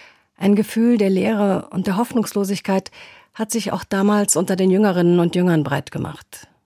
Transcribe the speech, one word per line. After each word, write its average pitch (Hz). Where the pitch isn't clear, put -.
Ein 202
Gefühl 226
der 196
Leere 196
und 185
der 190
Hoffnungslosigkeit 202
hat 214
sich 202
auch 180
damals 202
unter 185
den 190
Jüngerinnen 180
und 170
Jüngern 175
breit 143
gemacht. -